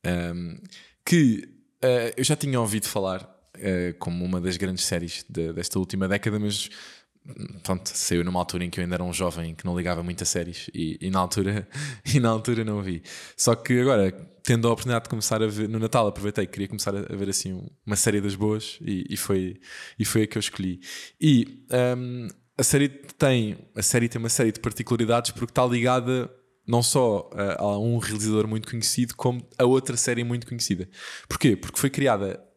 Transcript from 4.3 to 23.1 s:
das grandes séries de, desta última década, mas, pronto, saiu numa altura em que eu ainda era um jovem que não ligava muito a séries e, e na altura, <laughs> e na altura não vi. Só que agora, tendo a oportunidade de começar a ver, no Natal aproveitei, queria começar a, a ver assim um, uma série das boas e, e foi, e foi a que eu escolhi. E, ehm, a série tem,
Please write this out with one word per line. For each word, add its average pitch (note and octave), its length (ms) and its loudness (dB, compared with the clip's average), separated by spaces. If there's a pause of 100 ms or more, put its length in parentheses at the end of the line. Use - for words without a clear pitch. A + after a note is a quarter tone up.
das F2+ 160 -2
grandes F#2 280 -2
séries E2+ 440 -4
de, E2 240 -4
desta E2+ 240 -4
última F#2+ 300 0
década, G#2 320 0
mas, G#2 300 -2 (960)
pronto, F#2 300 -4
saiu F2 300 0
numa F2+ 160 0
altura F2+ 260 -2
em F2 40 -6
que F2 100 -8
eu F2+ 40 -2
ainda F2 120 -2
era F2 80 -2
um F2 100 -4
jovem E2 400 -4
que D#2+ 120 -14
não F2 120 -2
ligava F2 240 -2
muito F2 220 -6
a - 20 -4
séries F2 480 -4
e, D#2+ 260 -4
e F2+ 100 -4
na G2 100 2
altura, G2+ 480 0 (200)
<laughs> B2 160 -12 (100)
e C#3+ 60 6
na A#2 100 4
altura A2+ 360 0
não G#2 160 -2
vi. F#2 200 -4 (360)
Só A#2 180 4
que B2 240 2
agora, A2+ 320 6 (320)
tendo A#2 240 4
a A#2 40 6
oportunidade A#2 320 0
de - 60 -16
começar A2 340 0
a A2 40 4
ver, G#2 220 -2
no A2 100 -2
Natal A2+ 280 2
aproveitei, G2+ 400 -2
queria G2 200 -6
começar G2+ 280 -4
a, G2+ 40 -2
a - 160 -8
ver G2 140 -4
assim F#2+ 240 -4
um, F#2 160 -10 (160)
uma G#2 100 -2
série G#2 240 2
das G2 160 -2
boas G#2+ 460 -2
e, F#2 280 -2
e G2+ 60 -4
foi, F#2 420 -2 (400)
e G#2+ 60 0
foi G#2+ 200 2
a G#2+ 40 2
que - 100 -6
eu G#2+ 40 -2
escolhi. F#2 400 -4 (400)
E, C#3 480 4
ehm, B2 580 -2 (300)
a C3+ 60 2
série C#3 260 4
tem, B2 680 0 (160)